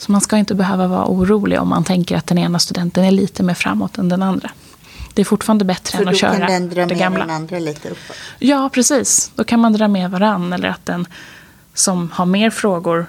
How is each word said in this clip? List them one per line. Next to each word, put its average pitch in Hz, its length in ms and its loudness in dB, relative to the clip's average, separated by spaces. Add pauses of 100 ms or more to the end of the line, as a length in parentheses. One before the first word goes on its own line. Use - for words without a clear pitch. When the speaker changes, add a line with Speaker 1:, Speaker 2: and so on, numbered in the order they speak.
Speaker 1:
Så - 120 -2
man 202 80 4
ska - 160 0
inte 208 180 2
behöva 185 320 0
vara 185 200 0
orolig 190 540 2
om 180 80 0
man 175 160 2
tänker 180 320 0
att 160 100 -2
den 175 120 2
ena 170 200 0
studenten 175 460 0
är 190 60 4
lite 196 320 0
mer 175 120 0
framåt 196 440 -4
än 185 100 0
den 180 140 0
andra. 190 280 -2 (640)
Det 208 80 2
är - 20 4
fortfarande 208 400 0
bättre 185 320 -4
Speaker 2:
För 185 60 0
Speaker 1:
än 185 60 2
att 180 60 2
Speaker 2:
då 190 60 2
kan - 140 2
Speaker 1:
köra 180 120 0
Speaker 2:
den 180 220 0
dra 175 120 -2
Speaker 1:
det 175 60 2
Speaker 2:
med 175 120 -2
Speaker 1:
gamla. 185 200 0
Speaker 2:
den 165 120 -4
andra 160 280 -6
lite 151 300 -8
uppåt. - 280 -14 (220)
Speaker 1:
Ja, 269 340 2
precis. 247 640 0
Då 220 100 -2
kan 233 160 2
man 226 120 6
dra 214 160 2
med 185 220 0
varann, 180 420 0
eller 185 160 -4
att 180 180 -8
den 175 200 -4 (680)
som 175 360 -2
har 180 160 -2
mer 202 240 2
frågor 170 580 -2